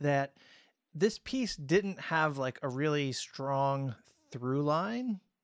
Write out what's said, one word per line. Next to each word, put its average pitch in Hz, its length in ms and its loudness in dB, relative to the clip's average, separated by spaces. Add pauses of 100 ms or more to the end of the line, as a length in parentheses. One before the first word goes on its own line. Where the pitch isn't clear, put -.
that 143 340 2 (600)
this 185 240 2
piece 254 360 -4
didn't 180 460 0
have, 156 380 0
like, 131 240 -2
a 143 60 -2
really 143 440 0
strong 139 800 -2 (360)
through 131 320 0
line. 196 580 0 (240)